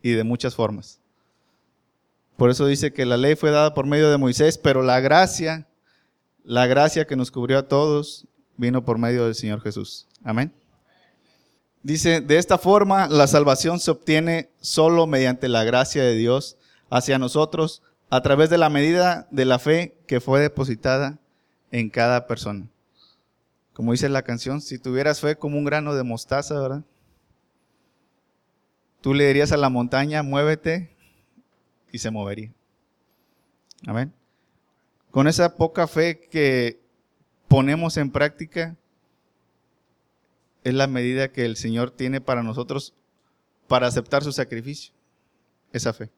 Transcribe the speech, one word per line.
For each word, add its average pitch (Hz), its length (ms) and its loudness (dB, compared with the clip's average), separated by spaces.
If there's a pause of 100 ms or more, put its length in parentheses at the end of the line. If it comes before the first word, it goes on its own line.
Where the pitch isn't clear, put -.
Y 123 120 0
de 110 100 0
muchas 120 320 -4
formas. 104 460 -6 (1400)
Por 123 140 4
eso 139 160 0
dice 139 260 -2
que 135 120 -2
la 123 120 0
ley 135 180 2
fue 151 160 0
dada 151 240 2
por 139 120 -4
medio 147 260 4
de 143 40 4
Moisés, 139 420 2
pero 131 240 2
la 127 180 2
gracia, 160 680 2 (800)
la 120 240 2
gracia 147 400 2
que 139 80 -4
nos 127 160 -4
cubrió 127 260 0
a 135 80 -4
todos, 147 600 -2 (280)
vino 120 280 -2
por 120 120 -2
medio 120 280 0
del 113 100 -2
Señor 107 260 -6
Jesús. 101 460 -12 (160)
Amén. 123 320 -4 (1300)
Dice, 156 380 0
"De 147 180 4
esta 175 200 2
forma, 196 500 4
la 143 180 6
salvación 147 540 2
se - 100 -2
obtiene 160 600 0 (100)
solo 165 480 2
mediante 131 400 0
la 113 160 2
gracia 127 400 0
de 123 100 2
Dios 117 420 0 (340)
hacia 127 280 0
nosotros, 156 640 -2 (300)
a 127 100 2
través 147 280 4
de 170 80 4
la 160 120 4
medida 170 600 2
de 135 140 0
la 127 160 2
fe 165 360 -2 (120)
que 123 120 0
fue 135 200 2
depositada 139 800 -4 (520)
en 117 200 -4
cada 120 360 0
persona." 104 420 -10 (1040)
Como 117 200 -4
dice 127 160 -2
la 135 140 -2
canción, 127 380 -6
si 131 180 -14
tuvieras 135 420 -2
fe 151 160 -2
como 147 200 -6
un 147 80 -4
grano 147 300 -4
de 135 80 -2
mostaza, 135 580 -6
¿verdad? 135 220 -6 (2250)
Tú 139 140 -2
le 143 140 4
dirías 143 240 2
a 156 40 2
la 143 120 2
montaña, 131 560 -2
"Muévete", 151 720 -2 (960)
y 120 60 -12
se 117 120 -8
movería. 107 420 -10 (1300)
Amén. 120 260 -6 (1000)
Con 139 160 2
esa 170 280 0
poca 165 300 0
fe 160 420 -4
que 131 520 0 (640)
ponemos 147 500 2
en 143 140 -4
práctica, 160 680 -4 (1900)
es 127 100 -2
la 139 140 2
medida 127 440 -4
que 127 120 -4
el 113 120 -4
Señor 117 360 -4
tiene 131 280 -6
para 123 220 -4
nosotros 123 500 -8 (760)
para 123 200 2
aceptar 123 360 -2
su 147 80 -6
sacrificio. 127 600 -10 (800)
Esa 117 200 -4
fe. 107 260 -14